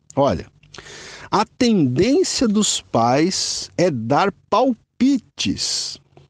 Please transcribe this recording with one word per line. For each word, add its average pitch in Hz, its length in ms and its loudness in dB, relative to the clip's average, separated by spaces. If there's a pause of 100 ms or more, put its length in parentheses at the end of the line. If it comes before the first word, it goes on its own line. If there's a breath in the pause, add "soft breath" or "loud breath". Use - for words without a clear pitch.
(160)
Olha, 123 300 0 (840 loud breath)
a 196 140 2
tendência 226 1000 2
dos 208 340 0
pais 135 960 0
é 175 140 2
dar 143 420 0 (160)
palpites. - 1500 -2 (320)